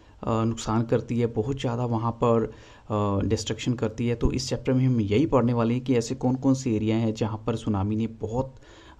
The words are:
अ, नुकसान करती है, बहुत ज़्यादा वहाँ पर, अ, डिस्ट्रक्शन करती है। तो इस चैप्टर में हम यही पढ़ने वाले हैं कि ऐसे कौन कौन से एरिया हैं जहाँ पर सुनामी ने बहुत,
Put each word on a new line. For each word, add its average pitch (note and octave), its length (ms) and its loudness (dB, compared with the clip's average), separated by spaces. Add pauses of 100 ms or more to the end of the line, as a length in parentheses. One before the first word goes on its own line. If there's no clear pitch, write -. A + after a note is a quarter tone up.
(240)
अ, A2+ 200 0
नुकसान A2+ 400 0
करती A#2 360 0
है, A#2+ 60 2
बहुत C3 340 -2
ज़्यादा B2 260 -2
वहाँ A#2 380 -2
पर, A2+ 280 4 (380)
अ, G#2 380 0
डिस्ट्रक्शन A2 460 -2
करती A#2 340 -2
है। A#2 80 0
तो - 160 2
इस - 180 -4
चैप्टर C3 240 0
में C3 120 4
हम B2+ 160 2
यही G#2 240 4
पढ़ने B2 280 4
वाले A#2 200 2
हैं B2+ 100 -2
कि C3 120 2
ऐसे A#2+ 200 0
कौन C3 200 0
कौन C3 180 4
से C3 180 -2
एरिया G#2+ 260 2
हैं A2+ 160 0
जहाँ A2 340 -4
पर A#2 80 0
सुनामी G#2+ 400 -2
ने A2+ 120 -2
बहुत, A2+ 480 -6 (440)